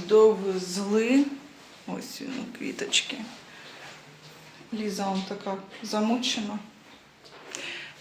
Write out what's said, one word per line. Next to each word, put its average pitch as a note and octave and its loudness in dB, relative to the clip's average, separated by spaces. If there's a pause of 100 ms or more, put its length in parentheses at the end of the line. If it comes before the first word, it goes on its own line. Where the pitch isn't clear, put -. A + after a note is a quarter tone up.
довезли. G3+ 6 (600)
Ось - -10
він, - -8 (120)
квіточки. - -2 (1600)
Ліза G3+ -2
он F#3+ 0
така G3+ -6 (260)
замучена. G#3+ 0 (1400)